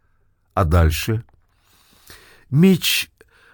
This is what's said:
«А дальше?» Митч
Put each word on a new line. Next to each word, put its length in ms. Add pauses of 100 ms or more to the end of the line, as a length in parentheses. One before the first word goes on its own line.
(540)
«А 100
дальше?» 580 (1300)
Митч 600 (440)